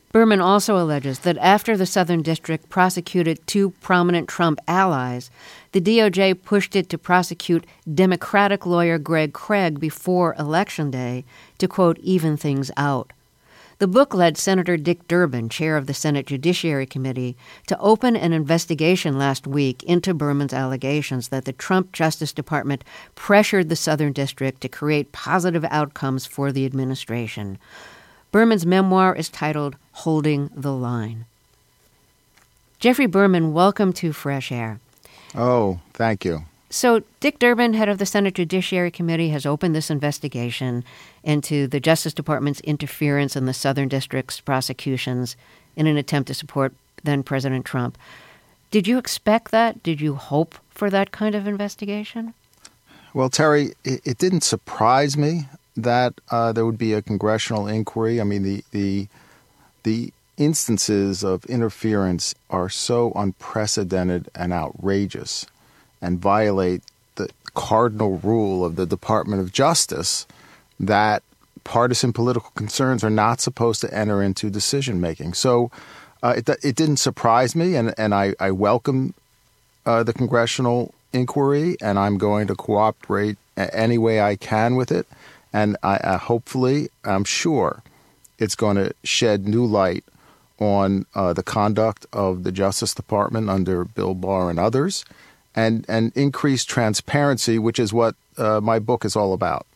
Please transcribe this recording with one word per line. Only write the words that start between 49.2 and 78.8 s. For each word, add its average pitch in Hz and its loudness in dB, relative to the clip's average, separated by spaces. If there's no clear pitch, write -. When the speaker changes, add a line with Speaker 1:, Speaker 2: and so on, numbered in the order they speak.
Speaker 1:
that? 226 2
Did 160 -2
you 151 -2
hope 147 -2
for 208 -4
that 196 0
kind 214 -2
of 202 -4
investigation? 208 -8
Speaker 2:
Well, 131 0
Terry, 147 2
it, 131 -4
it 120 -4
didn't 180 2
surprise 135 2
me 147 0
that, 120 0
uh, 117 0
there 113 0
would 110 -2
be 110 -2
a 107 0
congressional 107 -2
inquiry. 113 -2
I - -2
mean, 101 -2
the, 98 -4
the, 98 -2
the 113 -4
instances 101 0
of 95 -2
interference 107 -2
are 92 -2
so 120 -2
unprecedented 95 -4
and 90 -4
outrageous 92 -4
and 90 -2
violate 98 0
the 98 -8
cardinal 107 0
rule 98 0
of 82 -4
the 92 -2
Department 98 -2
of 92 -6
Justice - 0
that 104 2
partisan 120 2
political 120 -2
concerns 117 -2
are 110 2
not 107 2
supposed 117 -2
to - -6
enter 104 0
into 101 -2
decision-making. 95 -4
So, 120 2
uh, 120 2
it, 117 -2
it 143 0
didn't 151 2
surprise 120 2
me, 170 0
and, 113 0
and 104 0
I, 98 2
I 95 0
welcome, 123 0